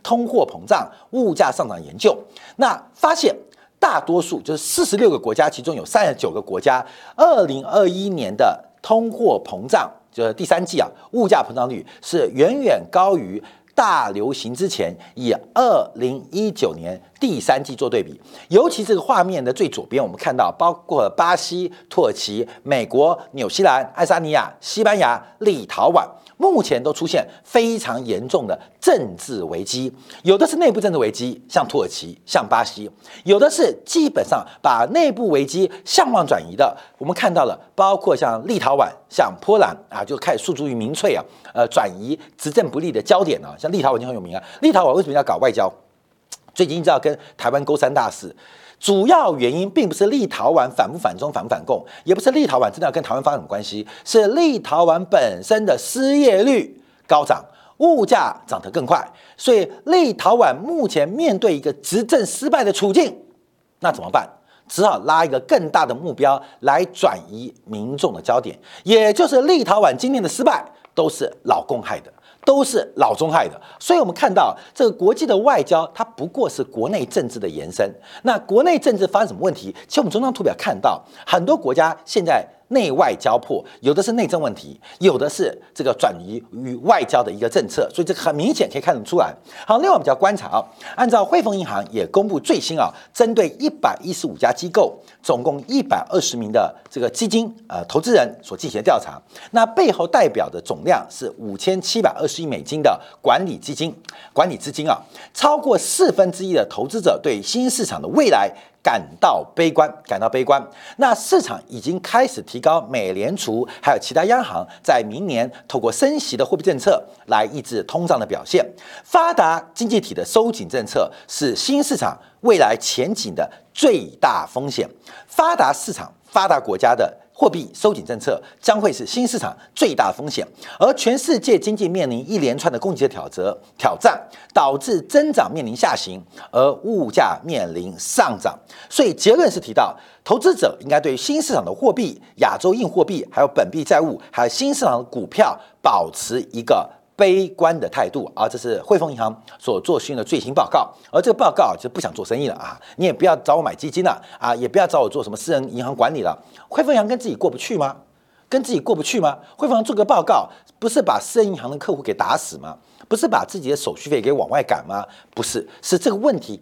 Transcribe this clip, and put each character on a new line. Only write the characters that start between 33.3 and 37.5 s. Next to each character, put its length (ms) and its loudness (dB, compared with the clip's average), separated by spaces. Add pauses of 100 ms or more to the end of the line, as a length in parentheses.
的 120 6
是 340 0
基 240 2
本 160 -2
上 220 -2 (160)
把 300 4
内 180 4
部 180 -4
危 160 2
机 260 0 (140)
向 280 2
外 120 2
转 260 0
移 40 -14
的。 200 2 (240)
我 60 -10
们 80 -4
看 200 0
到 120 2
了， 140 -4 (160)